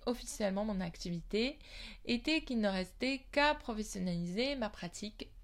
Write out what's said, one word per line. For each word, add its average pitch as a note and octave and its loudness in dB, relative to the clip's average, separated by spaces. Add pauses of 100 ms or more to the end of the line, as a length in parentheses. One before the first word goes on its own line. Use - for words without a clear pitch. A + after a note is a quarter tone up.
officiellement G#3 0
mon G#3 0
activité F3+ 0 (460)
était D4+ 2
qu'il B3 0
ne G#3 6
restait A3 0
qu'à D4 6
professionnaliser G#3+ 0
ma A#3 0
pratique - -8 (140)